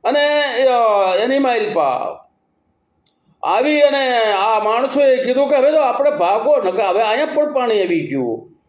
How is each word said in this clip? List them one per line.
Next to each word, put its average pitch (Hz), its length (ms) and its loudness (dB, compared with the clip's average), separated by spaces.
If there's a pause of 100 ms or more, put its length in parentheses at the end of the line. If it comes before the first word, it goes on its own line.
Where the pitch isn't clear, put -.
અને, 294 400 0 (200)
અ, 220 520 2
એની 254 240 0
માઇલપા 208 840 -2 (1200)
આવી 277 380 0
અને 269 420 2
આ 208 400 0
માણસોએ 262 540 2
કીધું 254 320 0
કે 294 60 2
હવે 269 160 4
તો 311 80 2
આપણે 277 320 0
ભાગો, 220 460 0
નકર 185 260 -2
હવે 190 180 0
અહીંયા 233 240 0
પણ 294 280 -2
પાણી 233 300 0
આવી 170 240 -2
ગયું 123 420 -6 (200)